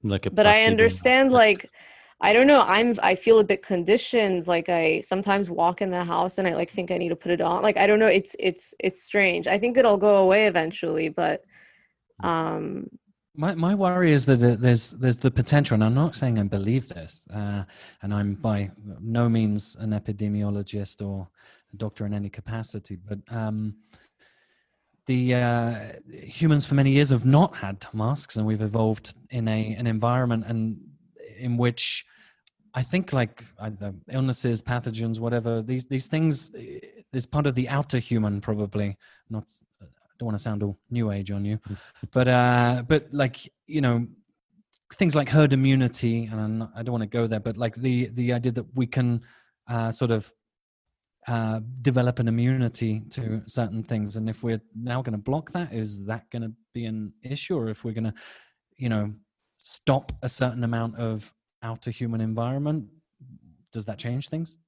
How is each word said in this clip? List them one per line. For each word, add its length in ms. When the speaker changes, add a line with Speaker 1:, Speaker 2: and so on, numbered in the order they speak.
Speaker 1:
Like 240
a 60
Speaker 2:
But 160
I 60
Speaker 1:
placebo 180
Speaker 2:
understand, 600
Speaker 1:
mask. 20
Speaker 2:
like, 260
I 100
don't 160
know. 140
I'm, 420
I 120
feel 240
a 40
bit 200
conditioned. 840
Like, 220
I 320
sometimes 480
walk 320
in 100
the 140
house 320
and 100
I, 80
like, 140
think 200
I 80
need 120
to 80
put 140
it 100
on. 200
Like, 140
I 100
don't 140
know. 80
It's, 320
it's, 400
it's 240
strange. 440
I 120
think 180
it'll 200
go 260
away 240
eventually, 600
but, 340
Speaker 1:
Hmm. 60
Speaker 2:
um, 600
Speaker 3:
My, 200
my 200
worry 380
is 140
that, 140
uh, 140
there's, 360
there's 260
the 140
potential, 440
and 80
I'm 120
not 200
saying 240
I 40
believe 440
this, 460
uh, 300
and 100
I'm 220
by 360
no 260
means 540
an 100
epidemiologist 1120
or 220
a 20
doctor 300
in 80
any 160
capacity, 680
but, 100
um, 440
the, 280
uh, 380
humans 540
for 100
many 160
years 180
have 160
not 300
had 380
masks, 440
and 100
we've 140
evolved 540
in 180
a, 260
an 120
environment 600
and 300
in 200
which 480
I 100
think, 280
like, 320
either 340
illnesses, 500
pathogens, 580
whatever, 420
these, 240
these 220
things, 500
eh, 220
this 140
part 220
of 80
the 120
outer 320
human 400
probably, 580
not, 220
I 40
don't 100
wanna 120
sound 240
all 140
new 220
age 200
on 120
you, 160
Speaker 1:
<laughs> 280
Speaker 3:
but, 160
uh, 580
but, 240
like, 400
you 140
know, 260
things 220
like 120
herd 240
immunity, 800
and 80
I'm 200
not, 180
I 40
don't 120
wanna 140
go 200
there, 140
but, 160
like, 180
the, 380
the 180
idea 220
that 200
we 140
can, 340
uh, 240
sort 200
of, 200
uh, 340
develop 380
an 80
immunity 720
to 340
certain 360
things. 360
And 120
if 140
we're 160
now 260
gonna 160
block 360
that, 200
is 320
that 260
gonna 200
be 120
an 360
issue? 360
Or 120
if 160
we're 80
gonna, 200
you 140
know, 240
stop 540
a 60
certain 380
amount 320
of 360
outer 300
human 280
environment, 640
does 140
that 120
change 300
things? 300